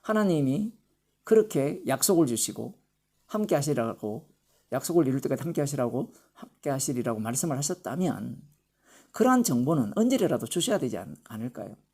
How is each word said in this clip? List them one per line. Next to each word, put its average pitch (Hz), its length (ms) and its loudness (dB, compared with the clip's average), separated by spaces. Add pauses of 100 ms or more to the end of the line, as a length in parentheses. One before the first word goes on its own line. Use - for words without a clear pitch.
하나님이 190 720 0 (500)
그렇게 170 640 2
약속을 151 400 4
주시고 113 500 -4 (480)
함께 214 300 0
하시라고, 123 720 -2 (460)
약속을 160 340 2
이룰 135 140 0
때까지 131 220 -4
함께 165 180 -2
하시라고, 135 500 -2 (220)
함께 - 360 -10
하시리라고 123 520 -2
말씀을 127 360 -2
하셨다면 135 840 -4 (720)
그러한 254 320 4
정보는 127 520 2
언제라도 214 520 2
주셔야 190 300 0
되지 113 200 -4
않-, 95 260 -12
않을까요? 110 520 -10 (180)